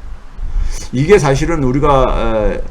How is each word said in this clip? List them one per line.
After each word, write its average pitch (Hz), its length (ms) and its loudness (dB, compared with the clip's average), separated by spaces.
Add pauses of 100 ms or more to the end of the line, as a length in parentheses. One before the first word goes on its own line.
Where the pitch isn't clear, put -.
(920)
이게 160 280 4
사실은 143 440 0
우리가, 135 440 2
에, 107 640 0